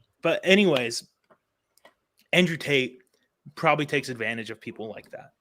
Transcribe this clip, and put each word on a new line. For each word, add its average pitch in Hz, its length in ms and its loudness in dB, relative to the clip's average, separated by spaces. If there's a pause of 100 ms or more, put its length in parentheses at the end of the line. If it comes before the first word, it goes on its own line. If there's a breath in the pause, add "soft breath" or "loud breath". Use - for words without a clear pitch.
(220)
but 165 200 0
anyways, 165 640 2 (1300)
Andrew 170 240 4
Tate 139 460 -2 (520)
probably 151 320 0
takes 139 220 -4
advantage 113 420 -8
of 110 100 -12
people 110 280 -12
like 104 220 -16
that. - 300 -18